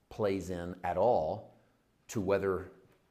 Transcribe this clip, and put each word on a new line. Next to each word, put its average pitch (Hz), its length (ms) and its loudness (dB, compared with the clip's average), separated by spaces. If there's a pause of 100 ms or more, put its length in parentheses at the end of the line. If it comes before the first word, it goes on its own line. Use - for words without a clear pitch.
plays 98 400 -2
in 87 340 -6
at 87 140 0
all 101 580 2 (540)
to 117 100 -4
whether, 95 540 0 (380)